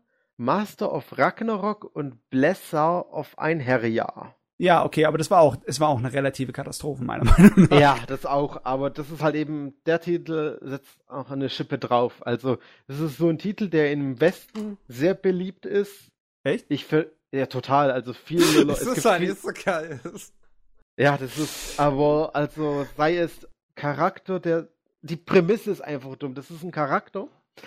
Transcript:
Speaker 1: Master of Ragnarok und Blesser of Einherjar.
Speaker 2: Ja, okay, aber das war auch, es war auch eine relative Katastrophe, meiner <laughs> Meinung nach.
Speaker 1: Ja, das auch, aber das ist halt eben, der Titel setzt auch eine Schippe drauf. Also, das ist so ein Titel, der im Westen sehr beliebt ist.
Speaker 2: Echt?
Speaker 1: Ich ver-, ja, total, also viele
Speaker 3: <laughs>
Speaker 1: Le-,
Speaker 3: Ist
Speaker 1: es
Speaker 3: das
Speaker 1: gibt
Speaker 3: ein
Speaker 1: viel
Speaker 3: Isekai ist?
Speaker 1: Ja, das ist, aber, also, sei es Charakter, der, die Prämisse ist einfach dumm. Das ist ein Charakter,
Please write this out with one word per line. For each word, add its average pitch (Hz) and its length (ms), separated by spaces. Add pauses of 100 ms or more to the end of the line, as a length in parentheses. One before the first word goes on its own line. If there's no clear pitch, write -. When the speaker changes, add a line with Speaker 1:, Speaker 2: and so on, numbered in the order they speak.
(360)
Speaker 1:
Master 180 560
of - 260
Ragnarok 202 640 (100)
und 143 360
Blesser 160 840
of - 260
Einherjar. 123 960 (220)
Speaker 2:
Ja, 175 280
okay, - 200
aber 156 140
das 156 140
war 185 80
auch, 135 160 (100)
es 139 140
war 156 80
auch 139 100
eine 123 140
relative 135 400
Katastrophe, 139 520
meiner - 200
<laughs> - 140
Meinung 190 300
nach. 143 120
Speaker 1:
Ja, 139 260
das 135 180
auch, 143 400
aber 135 260
das 147 200
ist 156 120
halt 151 120
eben, 147 400 (100)
der 165 160
Titel 156 600
setzt 139 340 (120)
auch 139 220
eine 139 180
Schippe 135 300
drauf. 120 480
Also, 120 320 (280)
das 139 140
ist 151 160
so 170 120
ein 165 100
Titel, 202 300
der 156 240
im 139 280
Westen 202 580 (100)
sehr 139 260
beliebt 185 520
ist. - 420 (360)
Speaker 2:
Echt? - 240
Speaker 1:
Ich 143 160
ver-, 156 220 (260)
ja, 135 140
total, 135 440
also 123 220
viele 165 320
Speaker 3:
<laughs> 156 200
Speaker 1:
Le-, - 80
Speaker 3:
Ist - 100
Speaker 1:
es - 40
Speaker 3:
das 254 80
Speaker 1:
gibt 160 120
Speaker 3:
ein 185 160
Speaker 1:
viel 185 80
Speaker 3:
Isekai 165 680 (160)
ist? - 180 (640)
Speaker 1:
Ja, 139 200
das 131 220
ist, - 420
aber, 147 540
also, 147 520 (100)
sei 156 220
es 170 300 (260)
Charakter, 165 640
der, 165 300 (340)
die 156 140
Prämisse 190 560
ist - 80
einfach 135 340
dumm. 131 200
Das 135 180
ist 160 100
ein 180 80
Charakter, 165 560 (400)